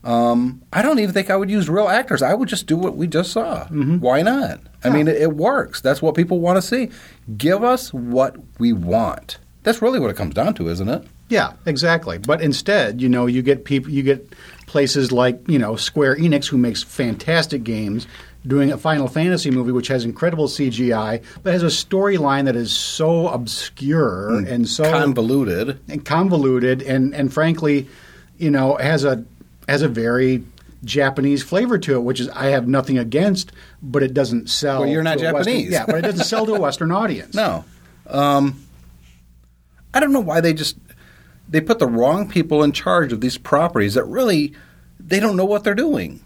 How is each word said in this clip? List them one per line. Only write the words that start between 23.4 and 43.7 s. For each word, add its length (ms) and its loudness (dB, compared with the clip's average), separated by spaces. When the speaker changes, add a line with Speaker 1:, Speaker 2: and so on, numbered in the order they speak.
Speaker 1:
Mm, 180 -2
Speaker 2:
and 200 0
so 200 0
Speaker 1:
convoluted. 880 0
Speaker 2:
and 160 -8
convoluted, 800 2
and, 300 0
and 200 -2
frankly, 540 0
you 120 0
know, 280 2
has 260 0
a, 200 0
has 140 0
a 80 2
very 540 0
Japanese 580 0
flavor 360 0
to 160 0
it, 80 2
which 180 -2
is, 80 -4
I 180 -6
have 200 2
nothing 300 0
against, 540 0
but 200 -2
it 120 -2
doesn't 340 0
sell 320 0
Speaker 1:
Well, 80 0
you're 140 0
not 160 0
Speaker 2:
to 100 0
a 40 0
Western, 200 0
Speaker 1:
Japanese. 180 -2
Speaker 2:
yeah, 140 0
but 120 0
it 60 -2
doesn't 220 -2
sell 220 -2
to 80 0
a 40 0
Speaker 1:
<laughs> 80 0
Speaker 2:
Western 240 -2
audience. 440 -2
Speaker 1:
No. 300 -2
Um, 560 2
I 60 4
don't 140 4
know 80 4
why 200 0
they 120 4
just, 240 -4
they 120 2
put 180 0
the 80 4
wrong 420 2
people 340 2
in 80 4
charge 400 0
of 100 -4
these 160 -2
properties 580 0